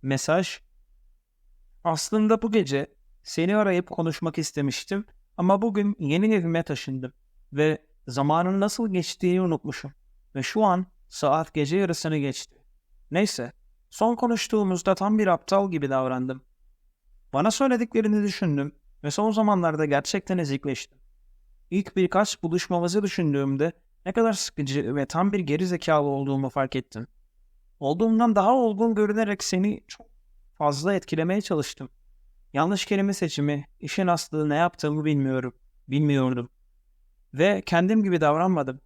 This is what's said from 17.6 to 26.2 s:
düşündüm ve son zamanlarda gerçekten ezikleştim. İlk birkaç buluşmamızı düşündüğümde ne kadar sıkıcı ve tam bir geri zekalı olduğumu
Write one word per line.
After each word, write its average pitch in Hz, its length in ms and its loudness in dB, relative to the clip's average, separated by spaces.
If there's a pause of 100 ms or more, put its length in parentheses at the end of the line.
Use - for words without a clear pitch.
düşündüm 151 520 -2 (280)
ve 147 80 -4
son 214 200 0
zamanlarda 180 540 2
gerçekten 151 520 0
ezikleştim. 139 600 -4 (720)
İlk 190 240 -2
birkaç 190 480 0
buluşmamızı 175 600 0
düşündüğümde 143 680 0 (340)
ne 185 60 -6
kadar 226 220 2
sıkıcı 139 640 -4
ve 139 100 -2
tam 185 260 0
bir 202 80 0
geri 165 280 0
zekalı 160 400 2
olduğumu 135 420 -2